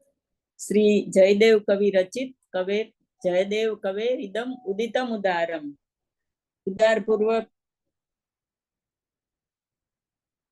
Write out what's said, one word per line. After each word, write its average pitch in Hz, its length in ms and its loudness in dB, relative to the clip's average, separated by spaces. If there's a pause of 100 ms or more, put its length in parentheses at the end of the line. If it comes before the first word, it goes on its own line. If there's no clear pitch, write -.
(580)
શ્રી 208 480 2
જયદેવ 202 520 6
કવિ 202 320 0
રચિત 220 460 -2 (160)
કવે-, 202 420 -4 (300)
જયદેવ 202 500 0
કવેરિદમ 220 800 -6 (120)
ઉદિતમ 226 500 -4
ઉદારમ. 170 600 -4 (880)
ઉદારપૂર્વક 220 840 0 (3000)